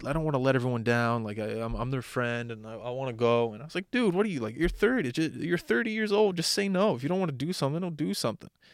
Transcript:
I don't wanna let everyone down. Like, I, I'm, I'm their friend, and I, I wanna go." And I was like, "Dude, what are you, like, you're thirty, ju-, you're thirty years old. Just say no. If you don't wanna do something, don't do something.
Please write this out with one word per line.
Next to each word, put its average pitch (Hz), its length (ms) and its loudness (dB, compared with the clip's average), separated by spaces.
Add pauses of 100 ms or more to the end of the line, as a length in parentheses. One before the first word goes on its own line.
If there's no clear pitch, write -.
I 139 80 -2
don't 160 100 0
wanna 151 140 2
let 131 180 4
everyone 123 280 0
down. 117 400 2
Like, 104 140 -6
I, 110 240 -4
I'm, 113 140 -4
I'm 120 160 -2
their 131 100 -2
friend, 120 500 -4
and 110 140 -12
I, 110 80 -12
I 113 180 -10
wanna 127 220 -6
go." 117 400 4
And 110 80 -14
I 143 40 -14
was 165 100 -12
like, 180 160 -6
"Dude, 233 220 4
what 196 120 2
are 220 40 -2
you, 160 100 -4
like, 110 160 -4
you're 165 140 2
thirty, 208 420 2
ju-, 156 240 -2
you're 170 220 -2
thirty 233 340 0
years 214 200 -2
old. 202 260 4
Just - 160 0
say 202 160 0
no. 190 260 2
If 123 80 -4
you 143 60 -2
don't 180 100 0
wanna 180 120 0
do 139 200 -4
something, 151 300 -2
don't 170 160 -6
do 175 160 -2
something. - 360 -4 (240)